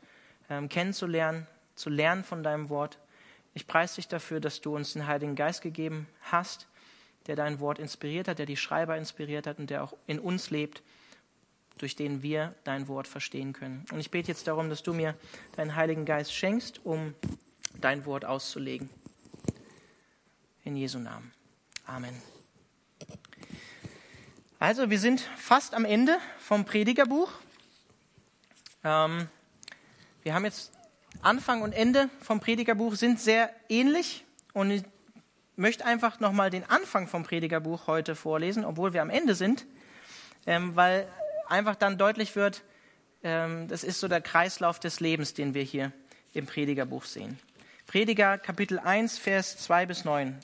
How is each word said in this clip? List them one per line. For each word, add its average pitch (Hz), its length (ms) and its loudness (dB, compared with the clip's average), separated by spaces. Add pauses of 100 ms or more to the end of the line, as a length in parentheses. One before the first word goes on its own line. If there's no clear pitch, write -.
(500)
ähm, 143 180 -6
kennenzulernen, 165 760 -2 (300)
zu - 120 -10
lernen 156 340 2
von 170 200 -8
deinem 151 260 -2
Wort. 147 300 -6 (560)
Ich - 120 -12
preise 170 280 2
dich - 120 -10
dafür, 160 320 -6
dass 151 220 -4
du 147 160 -4
uns 147 160 -6
den 151 140 -6
Heiligen 147 280 -2
Geist 151 280 -2
gegeben 160 440 -6 (140)
hast, - 480 -2 (580)
der 147 100 -4
dein 147 220 -2
Wort 147 200 -4
inspiriert 156 500 -6
hat, 165 100 -4
der 147 60 -4
die 143 140 -8
Schreiber 160 400 -2
inspiriert 151 480 -8
hat 147 120 -8
und 147 120 -8
der 139 120 -4
auch 139 120 -10 (120)
in 151 120 -6
uns 180 320 -4
lebt, 151 320 -4 (960)
durch 135 180 -8
den 143 260 -4
wir 151 320 -2 (100)
dein 139 220 -6
Wort 135 220 -8
verstehen 135 460 -8
können. 131 380 -12
Und 156 60 -8
ich 151 120 -8
bete 175 180 -4
jetzt 165 180 -6
darum, 160 220 -2
dass 151 140 -6
du 175 100 -4
mir 160 220 -2 (420)
deinen 151 180 -4
Heiligen 160 300 0
Geist 151 300 -2
schenkst, - 500 -2
um 160 300 -4 (680)
dein 135 240 0
Wort 139 220 -6
auszulegen. 135 640 -6 (1700)
In 143 120 -6
Jesu 131 220 -4
Namen. 113 340 -12 (540)
Amen. 127 280 -10 (2500)
Also, 226 300 2
wir 208 100 4
sind 247 220 4 (140)
fast - 380 4
am 226 100 2
Ende 247 340 6 (200)
vom 208 260 2
Predigerbuch. 254 680 4 (1500)
Ähm, 160 420 2 (960)
wir 156 120 -2
haben 185 100 2
jetzt - 260 -6 (500)
Anfang 233 420 4
und 214 100 -2
Ende 254 360 6 (120)
vom 214 180 0
Predigerbuch 226 560 2
sind 233 240 4
sehr 226 320 4 (180)
ähnlich. 277 560 2 (280)
Und 196 180 2
ich 202 140 0 (720)
möchte 214 280 2
einfach 233 360 2
nochmal 196 300 4
den 185 200 -4
Anfang 220 380 2
vom 165 160 -2
Predigerbuch 165 640 -2
heute 160 260 0
vorlesen, 165 500 -2
obwohl 175 280 -2
wir 170 100 2
am - 80 0
Ende 277 240 4
sind, 190 320 2 (800)
ähm, 170 300 0
weil 185 320 6 (400)
einfach 208 260 2
dann 196 240 2
deutlich 214 380 2
wird, 202 260 0 (600)
ähm, 165 420 -2
das 165 160 -8
ist 185 160 -4
so 196 80 -4
der 175 140 2
Kreislauf 170 580 2
des - 220 -6
Lebens, 160 340 0
den 139 200 -2
wir 139 100 0
hier 135 260 -4 (440)
im 147 120 -4
Predigerbuch 135 580 -2
sehen. 107 320 -10 (500)
Prediger 202 520 4
Kapitel 190 400 -2
eins, 214 400 2
Vers 190 380 0
zwei 175 280 4
bis 175 200 -6
neun 139 400 0